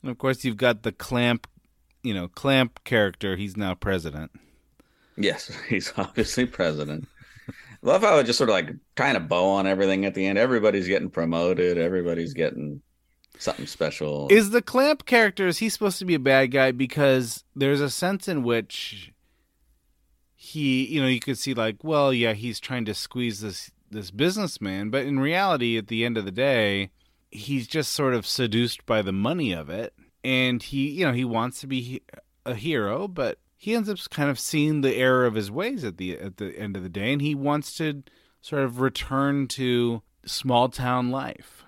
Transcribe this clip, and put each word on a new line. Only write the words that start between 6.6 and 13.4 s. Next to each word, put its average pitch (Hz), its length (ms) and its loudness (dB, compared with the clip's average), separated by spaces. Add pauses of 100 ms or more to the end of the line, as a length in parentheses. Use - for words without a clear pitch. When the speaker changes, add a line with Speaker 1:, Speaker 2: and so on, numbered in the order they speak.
Speaker 2:
Love 175 200 4
how 208 180 6
it 127 60 4
just 117 120 2
sort 123 120 4
of, 107 40 4
like, 90 160 0 (260)
kind 131 220 2
of 80 100 -4
bow 87 220 4
on 98 180 2
everything 95 380 2
at 95 80 -2
the 95 120 -2
end. 98 120 0
Everybody's 107 500 4
getting 92 220 0
promoted. 87 680 2
Everybody's 85 560 0
getting 73 480 -4 (560)
something - 300 -6